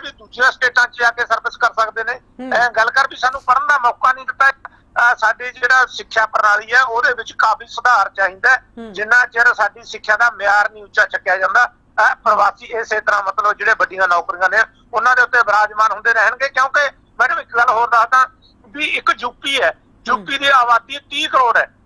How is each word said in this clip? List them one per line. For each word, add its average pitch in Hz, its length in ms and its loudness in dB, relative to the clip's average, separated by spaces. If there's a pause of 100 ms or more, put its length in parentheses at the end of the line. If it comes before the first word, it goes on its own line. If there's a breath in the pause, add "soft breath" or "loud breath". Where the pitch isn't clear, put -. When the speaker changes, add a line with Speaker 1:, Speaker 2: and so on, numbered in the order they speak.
Speaker 1:
ਵੀ 285 80 -14
ਦੂਜੀਆਂ 240 400 -2
ਸਟੇਟਾਂ 247 360 0
'ਚ - 120 -10
ਜਾ 240 100 2
ਕੇ 240 160 -4
ਸਰਵਿਸ 226 320 -4
ਕਰ 233 160 0
ਸਕਦੇ 220 300 -4
ਨੇ। 240 180 -8 (180)
Speaker 2:
ਹੂੰ। 254 140 -8
Speaker 1:
ਐਂ 233 160 2
ਗੱਲ 226 200 0
ਕਰ 269 180 0
ਵੀ - 80 -16
ਸਾਨੂੰ 254 260 -4
ਪੜ੍ਹਨ 262 260 0
ਦਾ 294 100 4
ਮੌਕਾ 247 360 0
ਨਹੀਂ 262 120 -18
ਦਿੱਤਾ। 269 240 0
ਅਹ, - 680 -2
ਸਾਡੀ 226 360 -4
ਜਿਹੜਾ 254 340 2
ਸਿੱਖਿਆ 220 400 -4
ਪ੍ਰਣਾਲੀ 214 480 0
ਹੈ 254 100 4
ਉਹਦੇ 240 300 -2
ਵਿੱਚ 226 180 -10
ਕਾਫੀ 233 360 -2
ਸੁਧਾਰ 220 420 2
ਚਾਹੀਦਾ 190 400 -2
ਹੈ। 254 160 0 (120)
Speaker 2:
ਹੂੰ। 226 160 -16
Speaker 1:
ਜਿੰਨਾ 220 320 0
ਚਿਰ 233 280 4
ਸਾਡੀ 220 300 -4
ਸਿੱਖਿਆ 214 340 -4
ਦਾ 233 140 2
ਮਿਆਰ 208 400 0
ਨਹੀਂ 214 120 -20
ਉੱਚਾ 202 220 0
ਚੱਕਿਆ 185 320 -4
ਜਾਂਦਾ, 190 280 2
ਅਹ, - 500 -2
ਪ੍ਰਵਾਸੀ 208 500 0
ਇਸੇ 220 360 -6
ਤਰ੍ਹਾਂ 208 220 0
ਮਤਲਬ 202 300 -2
ਜਿਹੜੇ 208 260 -2
ਵੱਡੀਆਂ 185 280 0
ਨੌਕਰੀਆਂ 175 420 -2
ਨੇ 214 440 -4
ਉਹਨਾਂ 240 220 0
ਦੇ 254 60 4
ਉੱਤੇ 240 160 0
ਵਿਰਾਜਮਾਨ 214 540 0
ਹੁੰਦੇ 214 220 -2
ਰਹਿਣਗੇ। 233 360 0
ਕਿਉਂਕਿ 277 400 -2 (300)
ਮੈਡਮ 311 200 0
ਇੱਕ - 160 -12
ਗੱਲ 240 140 2
ਹੋਰ 233 200 0
ਦੱਸਦਾ 240 400 2 (380)
ਵੀ 381 180 -8
ਇੱਕ - 340 -2
ਯੂ 247 120 -8
ਪੀ 277 300 -4
ਹੈ, 165 160 0 (320)
Speaker 2:
ਹੂੰ। 240 100 0
Speaker 1:
ਯੂ 190 60 -18
ਪੀ 277 120 -6
ਦੀ 277 100 -2
ਆਬਾਦੀ 254 520 2
ਤੀਹ 294 300 -8
ਕਰੋੜ 233 280 2
ਹੈ 151 160 0 (120)